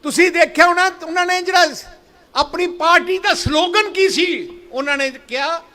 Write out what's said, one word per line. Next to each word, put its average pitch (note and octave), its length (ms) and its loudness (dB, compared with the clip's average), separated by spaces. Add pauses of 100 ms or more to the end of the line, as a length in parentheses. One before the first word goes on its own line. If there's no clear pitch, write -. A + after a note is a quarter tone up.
ਤੁਸੀਂ E4 280 2
ਦੇਖਿਆ E4 360 4
ਹੋਣਾ, F4+ 240 2 (140)
ਉਹਨਾਂ F4 200 -2
ਨੇ F4+ 160 -2
ਜਿਹੜਾ F4 340 2 (600)
ਆਪਣੀ E4+ 320 -2
ਪਾਰਟੀ F4 520 2
ਦਾ G4 140 0
ਸਲੋਗਨ F4+ 600 0
ਕੀ F#4+ 160 2
ਸੀ, D#4+ 500 -4 (120)
ਉਹਨਾਂ C#4 260 -2
ਨੇ C4+ 140 -2
ਕਿਹਾ C#4 520 -6 (120)